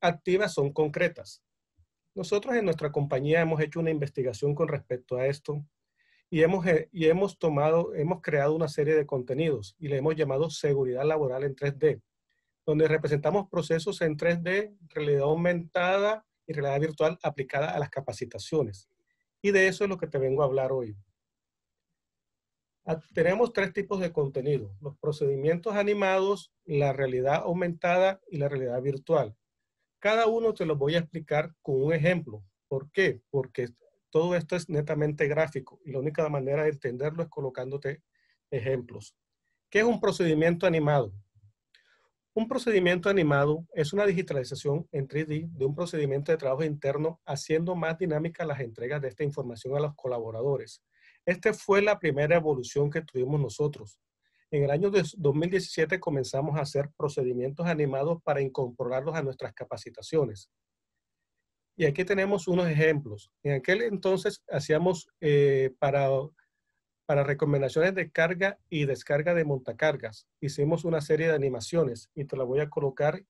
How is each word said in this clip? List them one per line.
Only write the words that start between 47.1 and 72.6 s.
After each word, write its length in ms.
haciendo 480
más 240
dinámicas 480
las 120
entregas 440
de 40
esta 160
información 540
a 20
los 160
colaboradores. 880
Esta 260
fue 300
la 160
primera 360
evolución 540
que 140
tuvimos 360
nosotros. 600
En 140
el 80
año 180
de 140
dos 200
mil 160
diecisiete 480
comenzamos 580
a 40
hacer 360
procedimientos 720
animados 560
para 180
incorporarlos 720
a 60
nuestras 320
capacitaciones. 960
Y 100
aquí 180
tenemos 440
unos 200
ejemplos. 640
En 100
aquel 300
entonces 640
hacíamos, 600
eh, 580
para, 280
para 160
recomendaciones 720
de 160
carga 480
y 160
descarga 480
de 100
montacargas, 840
hicimos 460
una 160
serie 260
de 60
animaciones 800
y 120
te 120
la 60
voy 160
a 100